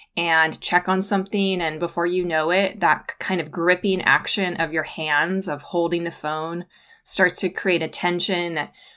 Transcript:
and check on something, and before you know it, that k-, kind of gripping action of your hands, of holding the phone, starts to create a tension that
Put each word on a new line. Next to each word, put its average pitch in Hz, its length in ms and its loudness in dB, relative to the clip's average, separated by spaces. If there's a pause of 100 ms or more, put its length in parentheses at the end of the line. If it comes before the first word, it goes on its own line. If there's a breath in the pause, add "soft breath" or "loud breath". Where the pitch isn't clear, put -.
(160 loud breath)
and 160 460 2
check 180 260 2
on 190 140 2
something, 196 580 0
and 156 180 -4
before 170 280 -2
you 180 180 0
know 160 260 0
it, 190 300 0
that 156 260 2
k-, - 120 -10
kind 185 240 -2
of 139 80 -8
gripping 180 500 2
action 175 560 2
of 160 160 -2
your 160 120 0
hands, 165 640 0
of 147 140 -4
holding 170 440 0
the 165 60 -4
phone, 160 540 -6 (400 soft breath)
starts - 360 0
to 185 80 0
create 180 340 0
a 160 60 -4
tension 175 640 -2
that 151 180 -6 (240 soft breath)